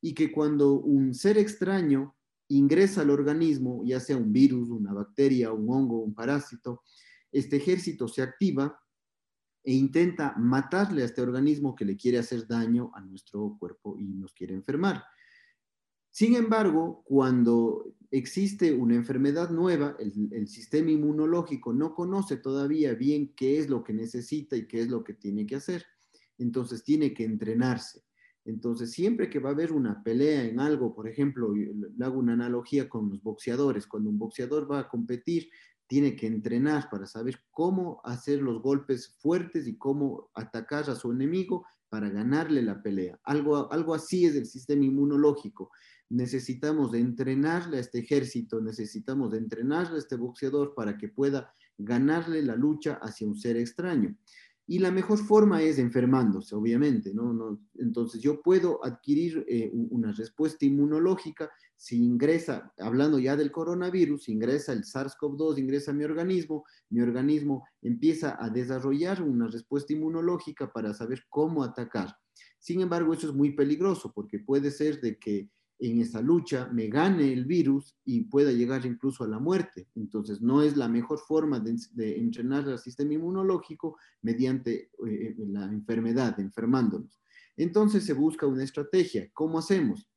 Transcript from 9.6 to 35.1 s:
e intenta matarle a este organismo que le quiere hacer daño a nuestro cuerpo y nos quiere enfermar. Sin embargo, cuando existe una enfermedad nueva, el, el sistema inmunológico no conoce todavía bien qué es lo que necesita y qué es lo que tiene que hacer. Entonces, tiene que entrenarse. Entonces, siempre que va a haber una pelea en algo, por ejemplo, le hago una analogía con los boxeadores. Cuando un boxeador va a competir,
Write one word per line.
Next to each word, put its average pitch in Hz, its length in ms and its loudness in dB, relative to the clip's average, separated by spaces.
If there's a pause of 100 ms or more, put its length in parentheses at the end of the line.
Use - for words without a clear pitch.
e 135 60 0
intenta 147 640 2
matarle 139 640 2
a 120 60 0
este 120 160 -4
organismo 135 520 0
que 110 120 -4
le 98 100 -2
quiere 123 220 2
hacer 117 280 -4
daño 117 480 0
a 101 60 -18
nuestro 101 580 -8
cuerpo - 400 -12
y 101 60 -8
nos 95 300 -10
quiere 92 180 -10
enfermar. 139 520 -2 (1040)
Sin 233 260 4
embargo, 202 720 2
cuando 120 880 4 (160)
existe 180 640 0
una 120 200 4
enfermedad 139 560 0
nueva, 165 480 0
el, 104 340 -4
el 104 160 -6
sistema 151 420 -2
inmunológico 151 840 0
no 156 220 0
conoce 185 420 -2
todavía 139 560 0
bien 139 420 0
qué 135 240 2
es 147 120 -2
lo 117 120 -2
que 110 120 -6
necesita 123 600 -6
y 113 140 -4
qué 117 140 -4
es 117 60 -2
lo 120 140 -2
que 104 120 -12
tiene 104 320 -4
que 131 100 -6
hacer. 170 280 -6 (520)
Entonces, 120 480 -4
tiene 151 300 2
que 117 100 -4
entrenarse. 113 800 -2 (400)
Entonces, 117 480 -6
siempre 214 380 -2
que 143 100 -2
va 131 80 -4
a 143 60 -2
haber 160 180 -2
una 120 320 -2
pelea 135 400 2
en 117 160 -2
algo, 135 340 0
por 110 140 -10
ejemplo, 123 460 -2
le 104 500 -4
hago 131 140 -2
una 120 160 2
analogía 120 520 0
con 107 220 -4
los 98 140 -8
boxeadores. 117 640 -2
Cuando 107 240 -4
un 107 80 0
boxeador 143 520 -4
va 143 100 -2
a - 80 -8
competir, 123 600 -4 (380)